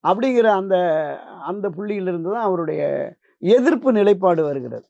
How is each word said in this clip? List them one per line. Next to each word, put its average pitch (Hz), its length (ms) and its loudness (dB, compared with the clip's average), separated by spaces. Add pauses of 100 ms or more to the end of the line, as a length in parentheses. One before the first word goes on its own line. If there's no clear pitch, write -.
அப்படிங்கிற 233 380 2 (140)
அந்த, 190 160 0 (720)
அந்த 202 160 -6 (100)
புள்ளியிலிருந்து 185 580 -4
தான் 233 140 -2
அவருடைய 156 340 -2 (760)
எதிர்ப்பு 262 420 2
நிலைப்பாடு 185 500 2
வருகிறது. 123 420 -8